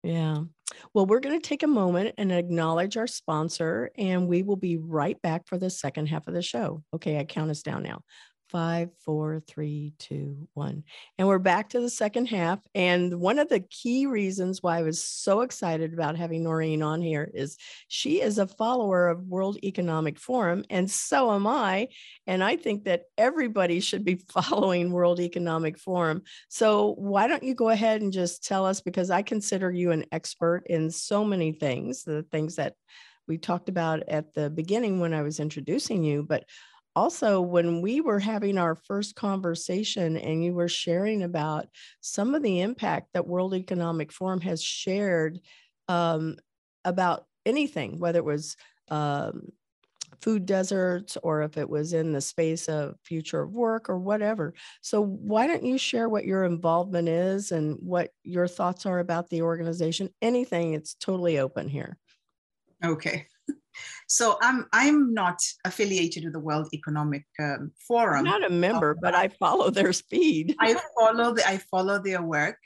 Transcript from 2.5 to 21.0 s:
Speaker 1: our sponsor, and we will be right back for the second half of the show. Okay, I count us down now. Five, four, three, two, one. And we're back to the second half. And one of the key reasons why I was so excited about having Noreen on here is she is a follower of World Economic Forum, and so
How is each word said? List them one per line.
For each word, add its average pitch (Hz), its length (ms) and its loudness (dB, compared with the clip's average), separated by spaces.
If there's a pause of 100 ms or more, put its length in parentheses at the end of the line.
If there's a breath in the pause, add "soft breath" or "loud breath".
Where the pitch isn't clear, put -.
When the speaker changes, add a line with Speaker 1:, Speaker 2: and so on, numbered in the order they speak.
Speaker 1:
our 226 100 -2
sponsor, 165 880 -2
and 185 300 2
we 175 140 2
will 196 140 0
be 175 220 -2
right 160 440 -2
back 165 260 -2
for 185 100 -4
the 185 120 -2
second 151 380 -4
half 151 200 -4
of 175 60 -6
the 175 80 -2
show. 165 420 -4 (100)
Okay, 156 260 -2
I 143 40 -4
count 156 280 -4
us 147 100 -6
down - 220 -6
now. - 180 -10 (500 soft breath)
Five, 170 380 -2 (160)
four, 156 420 -2
three, 151 500 -8
two, 143 580 -10
one. 147 280 -6 (340 loud breath)
And 190 80 2
we're 196 140 6
back 185 300 2
to 247 100 -2
the 240 100 0
second 233 360 0
half. 190 340 0 (160)
And 180 460 2
one 220 180 2
of 294 80 2
the 233 140 2
key 254 460 -2
reasons 190 540 -2
why 170 180 0
I - 20 0
was 160 200 -2
so - 380 0
excited 165 540 -2
about 165 240 -2
having 165 260 -4
Noreen 160 400 0
on 156 180 0
here 156 320 -2
is 135 220 -6 (320 loud breath)
she - 320 -2
is 208 200 0
a 190 80 2
follower 208 600 2
of 175 180 0
World 190 380 -2
Economic 160 560 -2
Forum, 196 500 0
and 190 220 0
so 254 400 2